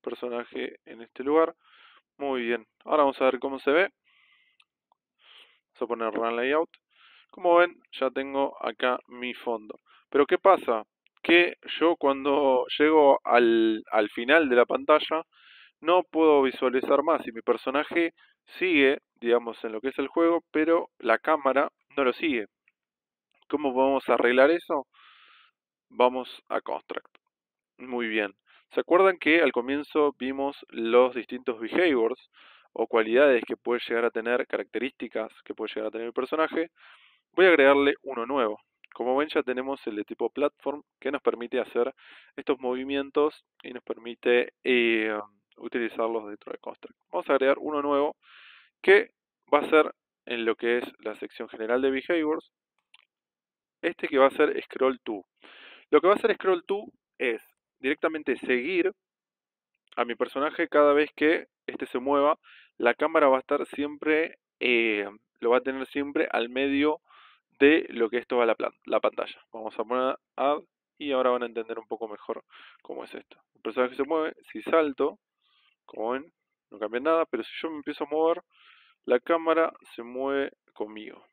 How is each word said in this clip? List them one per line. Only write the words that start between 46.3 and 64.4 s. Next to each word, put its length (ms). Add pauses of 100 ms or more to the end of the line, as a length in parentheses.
de 80
Construct. 380 (140)
Vamos 180
a 40
agregar 260
uno 220
nuevo 340 (640)
que 300 (420)
va 60
a 100
ser 240 (320)
en 200
lo 100
que 220
es 80 (140)
la 160
sección 340
general 320
de 100
behaviors, 600 (1300)
este 260
que 100
va 100
a 40
ser 320
Scroll 380
To. 240 (680)
Lo 100
que 60
va 60
a 40
hacer 160
Scroll 320
To 200 (320)
es 240 (380)
directamente 580
seguir 560 (1040)
a 100
mi 100
personaje 520
cada 260
vez 220
que 320 (200)
este 180
se 140
mueva. 380 (400)
La 160
cámara 340
va 100
a 40
estar 240
siempre, 760 (200)